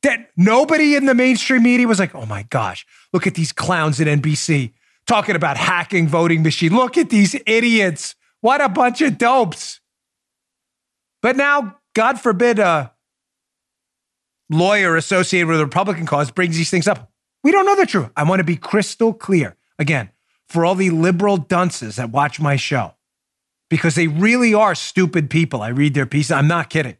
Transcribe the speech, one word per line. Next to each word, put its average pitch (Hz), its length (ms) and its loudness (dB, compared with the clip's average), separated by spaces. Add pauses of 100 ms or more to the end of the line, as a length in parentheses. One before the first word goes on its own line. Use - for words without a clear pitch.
That 233 340 -2
nobody 294 580 4
in 277 100 0
the 262 100 4
mainstream 254 480 2
media 247 240 4
was 220 100 2
like, 190 160 -2
"Oh 113 120 -12
my 104 180 -8
gosh, 107 420 -6 (280)
look 180 120 -2
at 196 80 -2
these 160 180 -4
clowns 156 500 -2
at 156 60 2
N 147 120 2
B 151 160 -2
C 139 380 -4 (340)
talking 208 280 0
about 151 220 -2
hacking 175 500 0
voting 165 360 2
machine. 160 320 0
Look 254 220 2
at 330 120 0
these 202 260 4 (120)
idiots. 220 680 0 (260)
What 262 200 2
a 277 80 2
bunch 247 320 0
of 269 160 0
dopes." 240 600 0 (1400)
But 247 140 0
now, 285 420 0 (180)
God 226 240 0
forbid, 226 400 0
a 165 340 0 (1600)
lawyer 180 460 2
associated 175 520 0
with 160 100 0
the 151 80 0
Republican 175 400 -4
cause 147 240 -2
brings 170 280 -4
these 165 120 -2
things 180 180 0
up. - 240 -4 (320)
We 294 80 4
don't 392 140 4
know 403 100 4
the 392 120 2
truth. 147 280 -4
I 147 80 -2
want 185 160 2
to 185 40 0
be 160 140 -2
crystal - 560 -2
clear. 156 420 -2 (240)
Again, 143 320 -2 (360)
for 165 160 0
all 180 120 2
the 185 160 0
liberal 180 460 2
dunces 165 580 -4
that 120 160 -8
watch 139 280 -2
my 143 160 0
show, 120 380 -4 (760)
because 160 260 0
they 165 120 0
really 220 460 2
are 208 220 2
stupid 165 540 -2
people. 151 340 -2
I 113 60 -6
read 139 260 0
their 139 100 0
pieces. 143 260 -2
I'm 143 160 2
not 170 220 -2
kidding. 143 300 -4